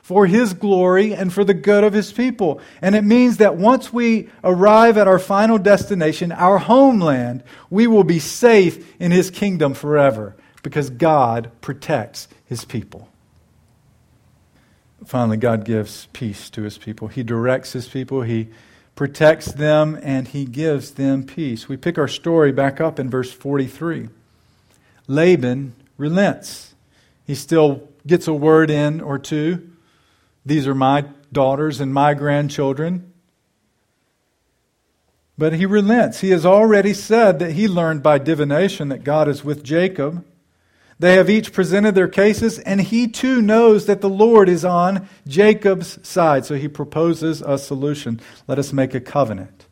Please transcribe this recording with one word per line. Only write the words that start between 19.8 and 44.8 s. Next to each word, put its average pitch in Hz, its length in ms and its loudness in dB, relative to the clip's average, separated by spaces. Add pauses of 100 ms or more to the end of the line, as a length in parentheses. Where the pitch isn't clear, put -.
and 135 260 -6
he 139 180 -10
gives 143 460 -6
them 135 320 -4
peace. 135 440 -10
We 135 80 -10
pick 170 220 -6
our 143 100 -2
story 156 460 0
back 139 260 -2
up 160 180 -4
in 131 120 -6
verse 127 220 -6
forty-three. 139 760 -8 (960)
Laban 139 680 0 (240)
relents. 165 800 -4 (500)
He 139 100 -8
still 151 540 0 (180)
gets 170 180 0
a 160 80 -2
word 156 380 2
in 151 300 -2
or 143 180 -8
two. 156 500 -6 (760)
"These 143 200 -2
are 135 100 -2
my 135 300 0 (260)
daughters 139 480 -2
and 135 140 -6
my 147 220 2
grandchildren." 147 960 -4 (2250)
But 156 160 -2
he 170 120 -2
relents. 208 560 0
He 190 100 0
has 170 140 2
already 202 480 4
said 208 460 2
that 170 120 -4
he 202 160 0
learned 165 340 -2
by 147 160 4
divination 147 720 -2
that 127 140 -10
God 147 240 0
is 143 180 -6
with 147 180 -8
Jacob. 170 600 -4 (760)
They 180 140 6
have 185 160 6
each 214 240 0
presented 196 400 0
their 180 140 2
cases, 214 500 0
and 196 240 -4
he 226 260 -2
too 254 320 -2
knows 220 460 4
that 196 160 0
the 202 80 -2
Lord 208 400 4
is 170 160 0
on 180 420 0 (200)